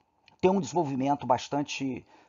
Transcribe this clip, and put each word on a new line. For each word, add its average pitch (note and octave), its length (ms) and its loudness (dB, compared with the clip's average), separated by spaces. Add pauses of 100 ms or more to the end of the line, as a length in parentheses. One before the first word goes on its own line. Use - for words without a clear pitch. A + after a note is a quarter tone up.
(420)
ter F#3 80 6
um G3 120 4
desenvolvimento C#3 640 -2
bastante, C3+ 800 -2 (240)